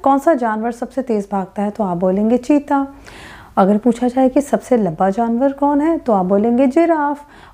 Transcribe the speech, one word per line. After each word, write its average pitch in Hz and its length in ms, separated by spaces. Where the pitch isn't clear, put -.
कौन 277 160
सा 330 140
जानवर 226 380
सबसे 233 300
तेज़ 214 300
भागता 196 300
है, 208 80
तो 208 140
आप 175 140
बोलेंगे 202 400
चीता। 277 500
अगर 202 200
पूछा 240 300
जाए 254 220
कि 277 120
सबसे 240 360
लंबा 190 320
जानवर 233 420
कौन 285 300
है 330 160
तो 254 160
आप 190 120
बोलेंगे 233 420
जिराफ। 294 580